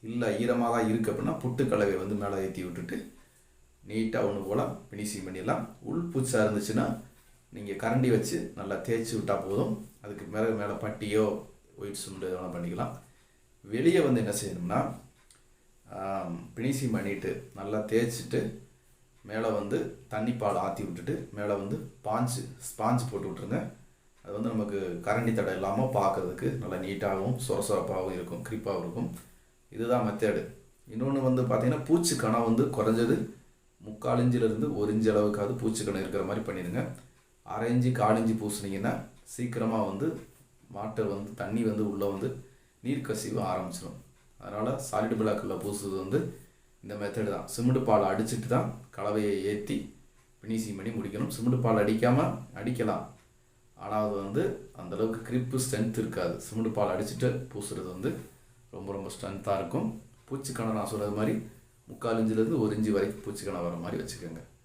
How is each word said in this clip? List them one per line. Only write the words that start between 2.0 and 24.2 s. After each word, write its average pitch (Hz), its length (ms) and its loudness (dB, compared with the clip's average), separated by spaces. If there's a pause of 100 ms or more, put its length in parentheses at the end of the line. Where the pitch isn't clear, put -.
வந்து 101 200 -2
மேல 98 220 0
ஏத்தி 92 220 -4
விட்டுட்டு, 87 320 -6 (920)
நீட்டா 110 380 0
ஒண்ணு 98 220 -2
போல 117 180 2 (180)
ஃபினிஷிங் 101 400 -6
பண்ணிடலாம். 95 400 -4 (240)
உள் 170 240 -2
பூச்சா 120 320 4
இருந்துச்சுன்னா, 104 400 2 (720)
நீங்க 101 160 -6 (100)
கரண்டி 123 320 4
வச்சு - 240 0 (220)
நல்லா 95 160 -4 (100)
தேய்ச்சி 113 300 0
விட்டா 98 200 0 (100)
போதும். 110 280 2 (300)
அதுக்கு 98 320 -10
மேல, 110 240 2
மேல 101 100 -2 (140)
பட்டியோ 107 420 2 (540)
ஒயிட் 101 220 -8
சிமெண்ட் 92 260 -6
எது 92 80 -2
வேணா 90 180 -6
பண்ணிக்கலாம். 87 400 -4 (800)
வெளியே 165 320 6
வந்து 117 160 4
என்ன 101 160 -2
செய்யணும்னா, 90 420 0 (1200)
ஆம், 92 420 -4 (140)
ஃபினிஷிங் 123 420 0
பண்ணிட்டு, 98 340 -2 (280)
நல்லா 104 200 -2 (120)
தேய்ச்சிட்டு, 117 500 2 (880)
மேல 110 260 0
வந்து 104 220 0 (340)
தண்ணி 110 260 0
பால் 101 240 2
ஆத்தி 98 220 -2
விட்டுட்டு, 85 280 -6 (240)
மேல 104 220 -2
வந்து 104 180 -4 (220)
ஸ்பாஞ்சு, 120 420 0 (280)
ஸ்பாஞ்சு 120 420 2
போட்டு 92 180 -4
விட்ருங்க. 98 300 -2 (640)